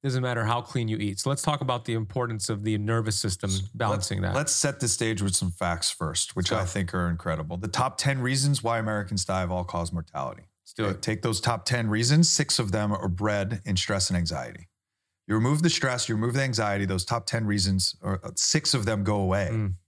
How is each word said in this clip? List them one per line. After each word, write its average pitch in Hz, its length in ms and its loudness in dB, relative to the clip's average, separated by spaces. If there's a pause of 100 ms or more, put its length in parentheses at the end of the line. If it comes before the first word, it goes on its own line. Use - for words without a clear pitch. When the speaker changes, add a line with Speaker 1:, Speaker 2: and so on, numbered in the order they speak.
Speaker 1:
doesn't 127 220 0
matter 120 220 0
how 120 160 2
clean 117 260 -2
you 110 100 0
eat. 101 220 -2
So - 100 -2
let's 139 120 0
talk 147 180 0
about 123 240 -2
the 117 100 -2
importance 113 560 -2
of 104 140 -2
the 110 140 0
nervous 110 420 0
system 98 300 -2
Speaker 2:
Let's 95 200 0
Speaker 1:
balancing 101 520 -2
that. 92 120 0
Speaker 2:
let's 147 200 0
set - 260 0
the 123 80 0
stage 113 340 0
with 98 140 0
some 92 160 0
facts 87 400 -2
first, - 460 -4
which 90 140 0
Speaker 1:
Let's - 100 0
go. - 20 0
Speaker 2:
I - 80 0
think 95 220 -2
are 87 160 0
incredible. 82 480 -2
The 87 100 -6
top 127 300 0
ten 135 240 0
reasons 131 420 2
why 117 160 2
Americans 104 460 -2
die 95 160 0
of 90 100 -2
all-cause 87 400 -4
mortality. 69 520 -6 (200)
Speaker 1:
Let's - 100 -20
do 110 120 -4
Speaker 2:
Okay, 98 100 0
Speaker 1:
it. 95 60 -10
Speaker 2:
take 104 220 -2
those 113 180 0
top 117 240 0
ten 117 240 0
reasons. 127 400 6
Six - 300 2
of 107 120 0
them 104 200 2
are 98 160 -2
bred 101 580 0
in 101 100 0
stress 95 340 0
and 92 80 2
anxiety. 82 500 -4 (580)
You 101 80 -2
remove 127 300 4
the 170 60 6
stress, 127 380 0
you 117 80 0
remove 117 200 0
the 135 80 2
anxiety, 107 420 0
those 92 180 0
top 117 220 -2
ten 113 200 0
reasons, 98 560 2
or, 95 220 -2
uh, 92 120 -8
six - 380 2
of 117 120 2
them 104 180 0
go 104 120 2
away. 95 360 2
Speaker 1:
Mm. 107 220 0 (140)